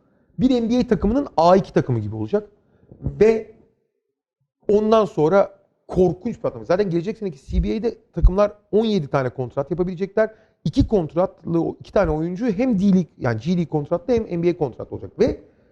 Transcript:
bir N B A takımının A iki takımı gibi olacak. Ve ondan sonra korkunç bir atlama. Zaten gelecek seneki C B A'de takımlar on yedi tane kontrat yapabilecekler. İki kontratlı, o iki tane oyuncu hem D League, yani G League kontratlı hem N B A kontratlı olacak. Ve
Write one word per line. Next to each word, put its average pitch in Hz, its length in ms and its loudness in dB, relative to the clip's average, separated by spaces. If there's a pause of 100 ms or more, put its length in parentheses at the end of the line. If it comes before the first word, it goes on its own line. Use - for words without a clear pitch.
(380)
bir 247 240 2
N 220 80 -2
B 247 80 2
A 247 80 0
takımının 226 400 0 (100)
A 175 200 6
iki - 160 0
takımı 131 260 0
gibi 104 180 -6
olacak. 147 320 -4 (720)
Ve 226 300 2 (1200)
ondan 214 320 4
sonra 175 540 0 (300)
korkunç 185 500 0
bir 135 100 -4
atlama. 113 160 -10
Zaten 185 260 0
gelecek 170 280 -4
seneki 175 280 -10
C 180 160 -2
B 208 140 -2
A'de 220 200 -4 (160)
takımlar 202 400 2 (200)
on 214 120 2
yedi 196 240 0
tane 131 220 0
kontrat 131 400 -6
yapabilecekler. 185 600 -2 (340)
İki 269 240 0
kontratlı, 170 720 -2
o 156 180 -4
iki - 120 -20
tane 180 180 2
oyuncu 170 360 -4
hem 220 320 0
D 190 60 0
League, 185 220 4 (120)
yani 113 220 -2
G 147 100 -6
League 180 160 0
kontratlı 170 480 -4
hem 190 260 -4
N - 20 -4
B 175 80 2
A 170 60 -2
kontratlı 113 400 -8
olacak. 98 240 -8
Ve - 200 0 (320)